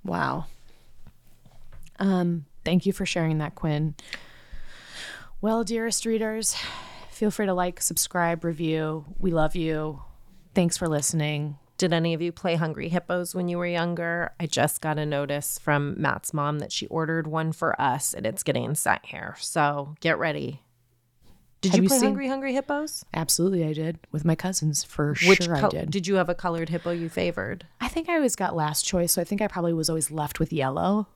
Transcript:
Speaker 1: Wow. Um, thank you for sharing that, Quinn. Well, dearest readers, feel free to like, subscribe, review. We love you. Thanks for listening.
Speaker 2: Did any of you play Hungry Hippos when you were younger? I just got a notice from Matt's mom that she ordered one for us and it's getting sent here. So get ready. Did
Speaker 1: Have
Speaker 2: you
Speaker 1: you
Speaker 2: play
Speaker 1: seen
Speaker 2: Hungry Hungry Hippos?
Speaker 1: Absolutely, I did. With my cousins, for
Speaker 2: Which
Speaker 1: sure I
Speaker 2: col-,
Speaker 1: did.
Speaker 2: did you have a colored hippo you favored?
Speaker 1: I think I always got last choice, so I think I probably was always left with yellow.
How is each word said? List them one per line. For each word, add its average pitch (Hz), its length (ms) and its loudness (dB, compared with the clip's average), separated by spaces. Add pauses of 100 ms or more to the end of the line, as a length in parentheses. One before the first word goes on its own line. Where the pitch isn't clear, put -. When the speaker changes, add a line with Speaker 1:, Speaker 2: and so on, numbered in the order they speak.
Speaker 1:
Wow. 143 420 -2 (1500)
Um, 175 460 2 (200)
thank 175 200 4
you 196 60 2
for 185 140 -2
sharing 160 320 2
that, 151 180 -4
Quinn. 151 400 0 (1400)
Well, 226 240 2
dearest 226 420 -2
readers, 220 500 0 (540)
feel 214 220 0
free 214 140 0
to 190 80 2
like, 180 280 0
subscribe, 170 640 0
review. 156 600 0 (140)
We 190 120 4
love 156 240 4
you. 156 460 -2 (520)
Thanks 170 240 4
for 175 120 -2
listening. 147 680 0 (200)
Speaker 2:
Did 175 160 4
any 165 200 2
of 160 80 -2
you 170 100 -2
play 170 240 0
Hungry 160 340 -2
Hippos 180 440 0
when 180 140 -2
you 175 100 -2
were 175 100 -2
younger? 170 720 -2
I 175 60 -2
just - 360 0
got 151 180 0
a 151 60 0
notice 143 540 -2
from 143 420 0
Matt's - 320 -2
mom 147 260 0
that - 120 -6
she - 160 -6
ordered 160 400 -2
one 160 240 -2
for - 300 -2
us 131 320 2
and - 120 -6
it's - 180 -2
getting 131 320 0
sent - 300 0
here. - 340 -10
So 147 600 0
get 165 200 2
ready. 147 420 -2 (1000)
Did 190 100 4
Speaker 1:
Have 190 80 8
Speaker 2:
you 180 40 6
Speaker 1:
you 190 60 6
Speaker 2:
play 277 100 6
Speaker 1:
seen 247 100 6
Speaker 2:
Hungry 269 180 -2
Hungry 269 260 -2
Hippos? 285 600 -2
Speaker 1:
Absolutely, 170 520 2
I 156 80 0
did. 160 240 -4 (140)
With 151 140 -4
my 165 100 6
cousins, 156 480 -2
for 147 320 -2 (100)
Speaker 2:
Which 185 180 8
Speaker 1:
sure 170 120 0
I 139 60 2
Speaker 2:
col-, 208 100 6
Speaker 1:
did. - 200 -4
Speaker 2:
did 175 160 -2
you 196 80 2
have 180 140 4
a 180 60 0
colored 165 340 -2
hippo 170 220 -2
you 170 180 -2
favored? 170 560 -2 (140)
Speaker 1:
I 247 80 -2
think 330 220 -4
I 339 60 2
always 294 200 4
got 180 200 -2
last 156 300 0
choice, 175 280 2
so 180 80 2
I - 20 2
think 202 180 -2
I 214 60 2
probably 170 260 0
was 160 160 -2
always 160 220 -2
left 151 300 -4
with 156 120 0
yellow. 165 640 2